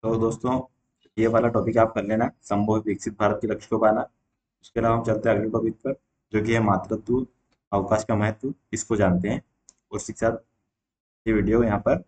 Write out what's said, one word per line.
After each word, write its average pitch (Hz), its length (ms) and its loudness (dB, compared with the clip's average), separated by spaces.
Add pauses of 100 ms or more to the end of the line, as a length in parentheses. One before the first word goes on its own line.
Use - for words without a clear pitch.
तो 113 120 -2
दोस्तों 120 460 -2 (560)
ये 110 100 2
वाला 117 200 4
topic 113 300 0
आप 113 160 4
कर 104 100 -2
लेना, 110 280 0 (100)
संभव 107 380 0
विकसित 107 400 -6
भारत 107 220 0
के 113 60 -4
लक्ष्य - 220 -4
को 113 80 0
पाना। 110 240 4 (600)
उसके - 180 -6
अलावा 113 180 2
हम 117 60 -2
चलते 110 260 0
हैं 107 60 4
अगले 107 140 -2
topic 113 240 -2
पर, 139 220 -6 (380)
जो 107 100 2
कि 113 100 0
है 113 60 2
मातृत्व 110 680 0 (440)
अवकाश 101 320 0
का 113 120 -2
महत्व, 110 380 -2 (200)
इसको 107 220 -4
जानते 95 340 2
हैं 131 120 -4 (500)
और 107 60 -8
इसके 104 160 -10
साथ 113 240 -2 (880)
ये 110 60 2
video 107 300 2
यहाँ 101 160 0
पर - 180 0 (100)